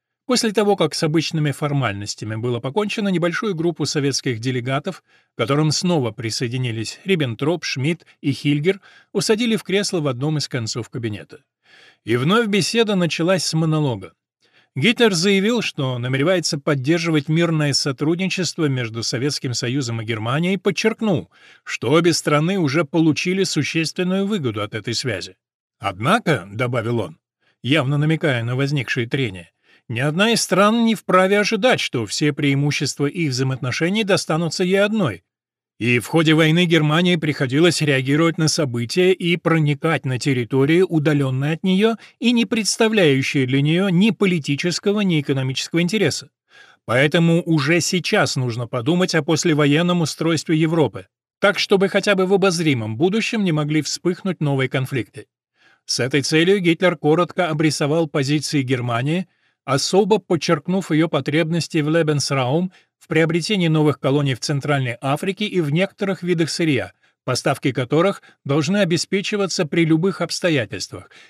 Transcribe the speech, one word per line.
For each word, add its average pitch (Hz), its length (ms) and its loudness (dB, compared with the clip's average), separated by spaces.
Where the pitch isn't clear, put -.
После 226 260 0
того, 202 240 2
как 160 180 0
с - 100 -8
обычными 151 480 0
формальностями 110 840 -4
было 117 260 -4
покончено, 202 480 -4
небольшую 175 460 -2
группу 165 320 -2
советских 135 540 -2
делегатов, 131 640 -4
к - 40 -10
которым 143 320 2
снова 147 400 0
присоединились 113 920 -6
Риббентроп, 156 600 -2
Шмидт 156 400 -4
и 139 120 0
Хильгер, 147 480 0
усадили 220 440 0
в - 60 -4
кресло 190 380 -2
в 147 80 -2
одном 139 280 -2
из 139 120 -4
концов 117 420 -6
кабинета. 110 540 -10
И 110 120 0
вновь 202 320 2
беседа 208 480 0
началась 175 480 0
с - 100 -4
монолога. 151 580 0
Гитлер 208 380 2
заявил, 196 480 2
что 131 360 -4
намеревается 143 600 0
поддерживать 156 720 0
мирное 156 420 2
сотрудничество 165 920 -2
между 117 360 -2
Советским 131 520 -4
Союзом 120 480 -4
и - 20 -10
Германией, 123 540 -2
подчеркнул, 208 720 -2
что - 280 -4
обе 170 200 4
страны 160 460 0
уже 156 260 0
получили 175 600 0
существенную 180 840 -2
выгоду 127 360 -4
от 104 120 -8
этой 113 180 -6
связи. 95 440 -6
«Однако», — 110 760 0
добавил 120 480 -2
он, 82 160 -6
явно 139 340 0
намекая 147 480 0
на 123 100 -4
возникшие 131 540 -2
трения, 107 420 -6
«ни 117 120 -4
одна 170 320 0
из 214 100 0
стран 208 420 2
не 226 100 4
вправе 190 460 2
ожидать, 208 400 2
что 120 240 -4
все 147 300 0
преимущества 143 720 0
их 151 240 -2
взаимоотношений 131 760 -2
достанутся 170 580 0
ей 190 200 2
одной. 202 400 0
И 120 200 2
в 110 80 -6
ходе 160 260 4
войны 160 320 4
Германии 165 520 2
приходилось 151 640 0
реагировать 143 560 2
на 156 100 2
события 143 640 0
и 175 240 0
проникать 160 680 0
на 127 120 -2
территории, 135 640 2
удаленные 147 720 0
от 165 120 -6
нее 202 320 2
и 247 140 2
не 233 140 2
представляющие 180 1000 2
для 135 140 2
нее 170 300 2
ни 190 200 4
политического, 180 880 0
ни 175 200 2
экономического 135 640 -2
интереса. 180 480 -2
Поэтому 165 560 4
уже 160 380 2
сейчас 180 560 0
нужно 123 300 -4
подумать 165 480 0
о 160 80 2
послевоенном 160 800 2
устройстве 160 560 -2
Европы, 156 520 0
так 196 180 2
чтобы 196 300 2
хотя 202 260 0
бы 190 100 2
в 185 80 0
обозримом 160 640 2
будущем 202 480 0
не 175 80 2
могли 151 300 0
вспыхнуть - 580 -4
новые 135 300 0
конфликты». 127 560 -6
С - 160 -4
этой 135 220 0
целью 170 380 2
Гитлер 175 360 2
коротко 165 540 0
обрисовал 156 580 0
позиции 147 540 -2
Германии, 127 640 -2
особо 185 520 2
подчеркнув 175 720 -2
ее 160 180 2
потребности 160 680 -2
в 147 100 0
Lebensraum, 151 800 0
в - 100 -18
приобретении 165 600 2
новых 151 320 2
колоний 139 340 0
в 120 60 -8
Центральной 139 600 -2
Африке 185 440 -4
и 190 160 -2
в 147 100 0
некоторых 190 540 -2
видах 170 260 0
сырья, 135 420 -2
поставки 131 460 -2
которых 147 500 0
должны 151 340 0
обеспечиваться 190 880 -2
при 170 200 0
любых 160 360 2
обстоятельствах, 123 920 -4